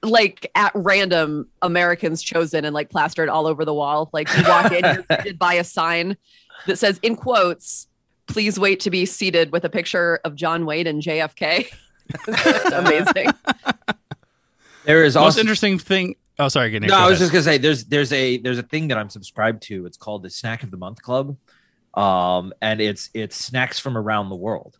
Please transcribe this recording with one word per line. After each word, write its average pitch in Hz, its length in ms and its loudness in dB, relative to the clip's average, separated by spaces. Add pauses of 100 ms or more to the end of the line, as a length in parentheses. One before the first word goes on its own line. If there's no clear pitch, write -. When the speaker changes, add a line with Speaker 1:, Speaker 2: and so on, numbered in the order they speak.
Speaker 1:
like, 220 540 2
at 202 180 4
random, 175 720 0 (160)
Americans 175 600 0
chosen 160 420 -2
and, 151 100 -4
like, 151 160 -4
plastered 156 380 -2
all 156 180 0
over 156 180 0
the 151 100 -2
wall. 151 380 -2
Like, 156 240 -4
you - 120 4
walk - 240 4
in, 175 120 0
you're 151 180 2
Speaker 2:
<laughs> - 80 -8 (100)
Speaker 1:
greeted 190 180 -10
by 175 160 2
a 175 100 2
sign 170 520 -2 (500)
that 185 120 -2
says, 202 240 0
in 226 140 0
quotes, 202 720 -2 (400)
"Please 208 320 -2
wait 196 220 2
to 208 100 -2
be 180 160 0
seated," 170 460 0
with 165 120 -2
a 165 60 -2
picture 170 540 -2
of 151 100 -6
John 165 320 -2
Wayne 160 200 -4
and 151 160 -4
J 160 180 -2
F 156 140 -4
K. 175 340 -2 (300)
<laughs> - 300 -12
It's 320 440 2
amazing. - 560 2 (1600)
Speaker 2:
There 156 200 6
is 139 100 4
Speaker 3:
Most 147 100 6
Speaker 2:
also 156 160 6
Speaker 3:
interesting 214 380 2
thing. 190 380 -2 (220)
Oh, 143 100 2
sorry, 123 220 2
Nick, 107 120 -4
Speaker 2:
No, - 60 0
Speaker 3:
go 196 80 6
Speaker 2:
I 185 120 6
was 190 40 6
Speaker 3:
ahead. 175 80 4
Speaker 2:
just 170 120 2
gonna 175 120 4
say 151 140 4
there's, 135 260 2
there's 143 280 0
a, 131 260 0
there's 120 200 -2
a 120 40 -6
thing 156 260 -6
that 120 100 0
I'm 104 120 -6
subscribed 110 540 -4
to. 92 220 -10
It's 87 100 -18
called 104 260 -10
the 90 80 -16
Snack 113 320 -10
of 101 80 -12
the 92 60 -14
Month 92 260 -14
Club, 135 340 -4 (580)
um, 90 580 0 (100)
and 110 180 -2
it's, 104 340 -4
it's 110 220 -8
snacks 127 420 -4
from 127 200 -6
around 104 300 -2
the 95 80 -10
world. 90 440 -8